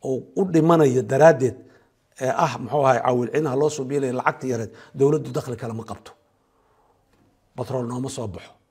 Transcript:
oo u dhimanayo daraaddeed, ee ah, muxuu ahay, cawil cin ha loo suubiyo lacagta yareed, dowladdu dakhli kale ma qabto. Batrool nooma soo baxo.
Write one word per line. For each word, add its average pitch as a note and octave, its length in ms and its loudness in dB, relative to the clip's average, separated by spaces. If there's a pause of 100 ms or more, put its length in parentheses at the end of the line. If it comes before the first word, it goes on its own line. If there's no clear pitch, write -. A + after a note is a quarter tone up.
oo C3+ 120 -2 (200)
u F#3+ 80 2
dhimanayo D#3+ 580 4
daraaddeed, C3 540 4 (640)
ee C3 120 -4
ah, C3 280 0
muxuu C#3 280 -2
ahay, B2 160 4
cawil B2 300 0
cin D3+ 140 0
ha B2+ 100 -2
loo D3 140 2
suubiyo C#3+ 300 -6 (120)
lacagta C3+ 340 -2
yareed, A2+ 240 -4 (240)
dowladdu C#3 380 0
dakhli B2+ 240 -8
kale A#2 180 -10
ma A2 100 -10
qabto. - 280 -16 (1400)
Batrool C3 300 -6
nooma B2 240 -6
soo A#2+ 180 -8
baxo. E2+ 240 -16 (180)